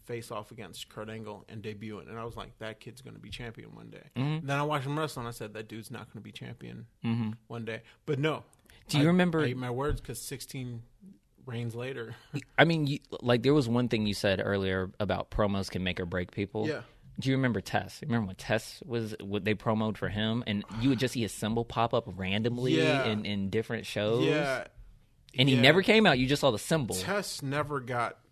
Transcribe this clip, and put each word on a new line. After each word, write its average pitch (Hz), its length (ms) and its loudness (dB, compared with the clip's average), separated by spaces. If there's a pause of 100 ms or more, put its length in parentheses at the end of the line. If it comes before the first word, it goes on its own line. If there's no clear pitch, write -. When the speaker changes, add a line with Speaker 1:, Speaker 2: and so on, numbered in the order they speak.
Speaker 1:
face 120 260 -10
off 110 200 -8
against 107 360 -14
Kurt 107 220 -10
Angle 107 400 -10
and 110 120 -10
debuting. 104 460 -10
And 110 100 -12
I 113 60 -8
was 113 140 -10
like, - 220 -14
"That 110 200 -10
kid's 120 220 -18
gonna 113 180 -18
be 104 120 -16
champion 110 440 -12
one 110 140 -18
day." 107 140 -18 (120)
Speaker 2:
Mm-hmm. 147 320 -2
Speaker 1:
Then 139 100 0
I 147 60 0
watched 147 220 -2
him 143 120 -2
wrestle, 151 240 -4
and 117 60 -6
I 120 40 -6
said, 107 240 -12
"That 110 120 -10
dude's 110 240 -12
not 107 220 -12
gonna 107 100 -14
be 107 80 -14
champion 120 540 -14 (180)
Speaker 2:
Mm-hmm. 117 280 0 (160)
Speaker 1:
one 117 180 -10
day." 113 160 -8 (240)
But 147 140 0
no. 147 260 0 (420)
Speaker 2:
Do 151 120 0
you 143 60 6
Speaker 1:
I, - 20 6
Speaker 2:
remember 175 340 4
Speaker 1:
I 143 60 2
ate 120 100 -2
my 127 140 -4
words 139 280 -2
'cause - 220 -12
sixteen 123 600 -10 (640)
Reigns 117 260 -4
later. 120 400 -8 (220)
<laughs> - 240 -2
Speaker 2:
I 147 60 12
mean, 160 200 4
you, 139 140 0 (220)
like, 120 200 6
there 131 140 6
was 135 120 6
one 120 220 2
thing 107 160 2
you 104 80 0
said 95 300 2
earlier 95 560 2
about 92 320 -2
promos 98 400 0
can 92 120 -4
make 90 160 -2
or 92 60 -4
break 90 260 -4
people. 107 360 -4
Speaker 1:
Yeah. 143 140 -4 (380)
Speaker 2:
Do 131 100 0
you 135 60 4
remember 123 260 2
Test? 98 420 -4
Remember 117 240 0
when 95 80 -10
Test - 500 -2
was, 117 340 -4
what 98 240 -4
they 104 120 2
promoed 110 420 0
for 95 120 -4
him, 110 360 0
and 104 180 -2 (180)
you 131 80 4
would 127 100 2
just 127 160 0
see 120 60 0
his 101 120 0
symbol 113 320 0
pop 117 300 0
up 117 80 2 (120)
randomly 113 640 2
Speaker 1:
Yeah. - 280 4
Speaker 2:
in, 107 200 -2
in 98 240 -2
different 110 380 -2
shows? 110 380 2
Speaker 1:
Yeah. 143 400 0 (720)
Speaker 2:
And 131 140 6
he 127 60 6
Speaker 1:
Yeah. 120 60 6
Speaker 2:
never 156 200 8
came 214 240 6
out. 139 140 8
You 131 80 2
just 139 140 2
saw 139 100 6
the 104 80 -2
symbol. 147 360 0
Speaker 1:
Test - 460 -4
never 143 380 -2
got 120 400 -4 (120)